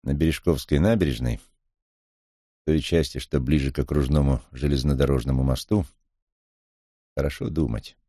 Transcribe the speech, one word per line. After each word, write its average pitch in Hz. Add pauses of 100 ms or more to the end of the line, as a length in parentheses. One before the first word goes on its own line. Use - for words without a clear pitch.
На 67
Бережковской 78
набережной, 71 (1200)
той 78
части, 78
что -
ближе 67
к -
окружному 69 (100)
железнодорожному 67
мосту, 67 (1300)
хорошо -
думать. 64 (100)